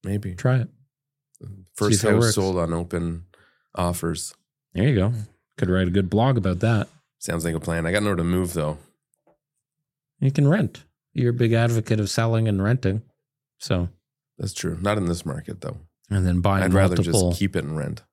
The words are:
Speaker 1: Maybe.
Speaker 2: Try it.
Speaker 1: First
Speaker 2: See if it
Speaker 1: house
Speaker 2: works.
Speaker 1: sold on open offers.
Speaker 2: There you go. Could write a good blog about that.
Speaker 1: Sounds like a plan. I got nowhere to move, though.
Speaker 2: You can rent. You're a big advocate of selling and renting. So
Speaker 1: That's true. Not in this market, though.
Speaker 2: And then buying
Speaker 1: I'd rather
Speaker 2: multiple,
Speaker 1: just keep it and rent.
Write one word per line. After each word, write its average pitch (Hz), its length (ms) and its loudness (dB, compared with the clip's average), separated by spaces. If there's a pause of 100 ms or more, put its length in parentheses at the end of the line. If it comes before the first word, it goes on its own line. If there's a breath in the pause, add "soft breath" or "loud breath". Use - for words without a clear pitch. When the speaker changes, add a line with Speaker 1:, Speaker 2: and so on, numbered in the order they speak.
Speaker 1:
Maybe. 98 320 -6
Speaker 2:
Try 127 280 0
it. - 60 -6 (1080)
Speaker 1:
First 104 240 4
Speaker 2:
See 110 80 0
if - 20 4
it 104 40 6
Speaker 1:
house 113 100 6
Speaker 2:
works. 110 100 2
Speaker 1:
sold 95 220 0
on 85 160 0
open 85 540 -4 (500 soft breath)
offers. 87 580 -4 (400)
Speaker 2:
There 110 140 2
you 131 80 2
go. 101 160 2 (440)
Could 90 140 -2
write 92 160 2
a 87 60 0
good 95 180 0
blog 120 260 2
about 92 220 -2
that. 110 300 0 (320)
Speaker 1:
Sounds 82 240 -6
like 85 100 -2
a 80 60 -4
plan. 82 260 -4
I 87 60 -2
got 104 100 0
nowhere 101 140 0
to 85 80 -2
move, 87 300 0
though. 76 240 -4 (1400)
Speaker 2:
You 135 140 0
can 139 160 2
rent. 185 340 0 (300)
You're 120 180 0
a 120 40 -2
big 120 180 2
advocate 117 480 2
of 101 100 -2
selling 113 380 0
and 98 120 0
renting. 101 420 0 (560)
So 87 300 -2 (500)
Speaker 1:
That's 101 160 -6
true. 85 260 -6
Not 104 180 0
in 95 80 -2
this 85 180 -2
market, 78 360 -8
though. - 160 -10 (340)
Speaker 2:
And 95 160 2
then 90 140 2
buying 95 240 2
Speaker 1:
I'd 95 100 2
rather 95 220 4
Speaker 2:
multiple, 90 340 2
Speaker 1:
just 90 80 -2
keep 98 160 -2
it 87 100 -2
and 76 120 -6
rent. 71 260 -8 (100)